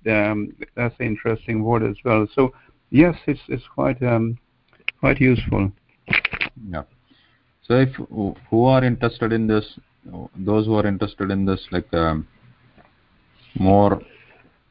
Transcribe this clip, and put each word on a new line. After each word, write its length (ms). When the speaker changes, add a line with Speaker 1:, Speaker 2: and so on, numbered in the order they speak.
Speaker 1:
um, 460
that's 240
an 60
interesting 580
word 180
as 220
well. 280
So, 220
yes, 260
it's, 220
it's 160
quite, 300
um, 340
quite 200
useful. 520
Speaker 2:
Yeah. 140
So 80
if, 140
who 140
are 200
interested 480
in 140
this, 320
those 300
who 80
are 120
interested 440
in 140
this, 160
like, 240
um, 320
more 440